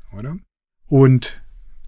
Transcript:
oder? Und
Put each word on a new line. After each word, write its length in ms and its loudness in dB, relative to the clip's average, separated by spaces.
oder? 280 -14
Und 560 2